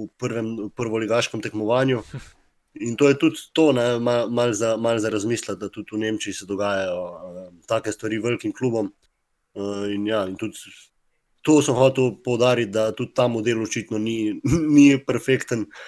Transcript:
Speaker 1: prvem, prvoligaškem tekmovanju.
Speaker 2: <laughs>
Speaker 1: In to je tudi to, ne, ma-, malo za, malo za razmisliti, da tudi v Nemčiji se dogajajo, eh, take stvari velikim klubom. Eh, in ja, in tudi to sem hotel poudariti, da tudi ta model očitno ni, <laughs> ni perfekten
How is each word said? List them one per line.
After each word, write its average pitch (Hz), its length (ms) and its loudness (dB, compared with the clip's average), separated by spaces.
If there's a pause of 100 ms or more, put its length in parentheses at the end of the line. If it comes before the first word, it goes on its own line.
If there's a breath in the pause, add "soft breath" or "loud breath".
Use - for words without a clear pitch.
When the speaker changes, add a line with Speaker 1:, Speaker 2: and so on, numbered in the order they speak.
(140)
Speaker 1:
prvem, 113 560 -6
prvoligaškem 113 680 -2
tekmovanju. 113 640 0 (100)
Speaker 2:
<laughs> - 240 -16 (400)
Speaker 1:
In 113 200 -6
to 143 80 4
je 143 140 6
tudi 160 180 2 (140)
to, 160 200 4
ne, 120 280 2
ma-, 120 280 2
malo 120 260 2
za, 113 240 0
malo 117 220 0
za 107 120 0
razmisliti, 107 500 -4
da 101 80 -8
tudi - 220 -12
v 107 80 -6
Nemčiji 107 360 -4
se 95 120 -12
dogajajo, 95 560 -2
eh, 90 480 -14 (140)
take 110 280 -2
stvari 110 260 -6
velikim 113 340 -2
klubom. 113 360 -2 (680)
Eh, 104 40 -10 (300)
in 101 160 -4
ja, 107 180 0
in 95 120 -8
tudi 107 200 -8 (880)
to 151 160 6
sem 135 140 2
hotel 131 400 4
poudariti, 120 560 2
da 110 200 0
tudi 120 220 -6
ta 123 160 4
model 113 340 0
očitno 110 360 -4
ni, 110 460 -2
<laughs> 151 280 2
ni 143 240 8
perfekten 123 680 -2 (220 loud breath)